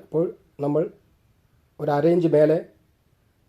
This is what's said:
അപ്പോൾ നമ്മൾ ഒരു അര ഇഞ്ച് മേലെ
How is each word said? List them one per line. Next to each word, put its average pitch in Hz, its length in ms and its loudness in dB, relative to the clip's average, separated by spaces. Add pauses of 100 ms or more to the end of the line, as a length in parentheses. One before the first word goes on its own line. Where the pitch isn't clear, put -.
അപ്പോൾ 160 200 -4 (400)
നമ്മൾ 147 180 -2 (960)
ഒരു 147 160 -4
അര 147 180 0
ഇഞ്ച് 170 200 0
മേലെ 151 240 4 (920)